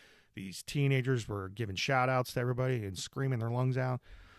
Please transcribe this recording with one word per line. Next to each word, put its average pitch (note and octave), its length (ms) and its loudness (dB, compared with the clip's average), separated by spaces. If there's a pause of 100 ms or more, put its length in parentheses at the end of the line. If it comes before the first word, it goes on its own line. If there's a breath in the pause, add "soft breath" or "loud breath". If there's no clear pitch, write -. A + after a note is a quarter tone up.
(360 loud breath)
These F#2+ 280 -10
teenagers C3+ 640 2
were G2+ 220 -4
giving G2+ 260 -6
shout B2+ 320 2
outs B2+ 260 2
to - 60 0
everybody B2+ 460 0
and F#2 120 -6
screaming C3 420 -2
their A2+ 120 -2
lungs B2+ 260 2
out. B2+ 220 -2 (400 soft breath)